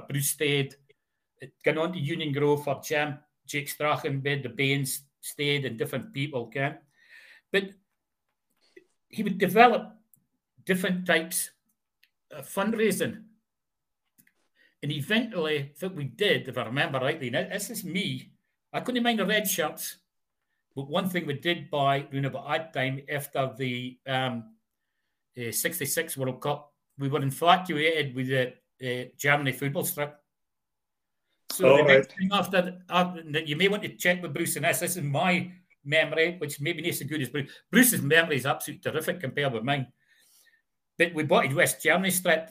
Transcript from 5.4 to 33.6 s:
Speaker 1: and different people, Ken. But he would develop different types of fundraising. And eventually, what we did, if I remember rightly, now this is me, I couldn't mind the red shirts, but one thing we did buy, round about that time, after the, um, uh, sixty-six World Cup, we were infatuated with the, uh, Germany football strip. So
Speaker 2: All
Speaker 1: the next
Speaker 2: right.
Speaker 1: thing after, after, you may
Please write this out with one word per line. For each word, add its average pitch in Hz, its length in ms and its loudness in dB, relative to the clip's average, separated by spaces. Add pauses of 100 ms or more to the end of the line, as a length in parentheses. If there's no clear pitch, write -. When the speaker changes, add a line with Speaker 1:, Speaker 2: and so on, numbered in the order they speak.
Speaker 1:
and 113 120 -6
different 127 360 -6
people, 135 340 -4
Ken. 143 300 -4 (720)
But 196 180 0 (1400)
he - 160 -6
would 190 140 -2
develop 202 580 6 (680)
different 185 400 0
types 170 440 0 (840)
of 147 160 -14
fundraising. 202 760 0 (1600)
And 143 100 -4
eventually, 156 880 -2
what 185 160 -6
we 143 100 -6
did, 151 420 0
if 123 100 -6
I 120 60 -2
remember 135 360 -2
rightly, 139 300 -2
now 170 200 -2
this 190 200 -6
is 220 140 -8
me, 156 480 -6 (400)
I 147 100 -4
couldn't 247 220 -2
mind 233 160 2
the 190 60 2
red 202 220 2
shirts, - 500 -4 (800)
but 139 120 -6
one 180 220 0
thing 175 160 -2
we 143 80 -4
did 170 360 -2
buy, 139 440 2
round 139 140 -2
about - 200 -8
that 156 260 -4
time, 135 360 -2
after 139 480 -2
the, 127 400 -6 (100)
um, 127 440 -2 (840)
uh, 117 140 -6
sixty-six - 640 -4
World 127 260 -4
Cup, 147 300 -4 (260)
we 139 120 -4
were 135 120 0
infatuated 156 920 2
with 131 120 -2
the, 127 260 0 (280)
uh, 123 240 -4 (120)
Germany 143 340 2
football 139 320 -2
strip. - 320 -4 (1400)
So 131 200 6
Speaker 2:
All 143 60 10
Speaker 1:
the 151 60 6
next 135 280 6
Speaker 2:
right. - 80 -16
Speaker 1:
thing 190 120 0
after, 185 460 0 (120)
after, 180 320 0 (200)
you 147 160 -4
may 185 100 4